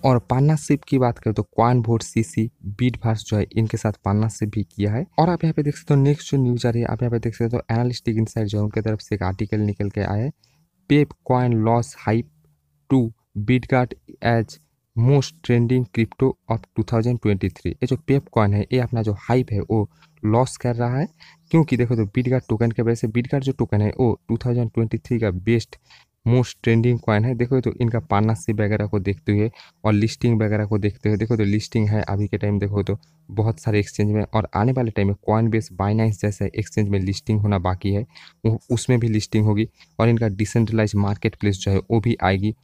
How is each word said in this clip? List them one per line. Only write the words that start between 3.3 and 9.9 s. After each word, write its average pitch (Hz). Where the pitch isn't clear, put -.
है 101
इनके 110
साथ 107
पार्टनरशिप 107
भी 104
किया 104
है। 135
और 160
आप 170
यहाँ 160
पे 156
देख 147
सकते -
हो 139
नेक्स्ट 143
जो 139
न्यूज़ 120
आ 120
रही 117
है, -
आप 113
यहाँ 120
पे 117
देख 113
सकते 117
हो -
एनालिस्टिक 120
इनसाइट 110
जो 107
है 104
उनके 107
तरफ 107
से -
एक 98
आर्टिकल 101
निकल 104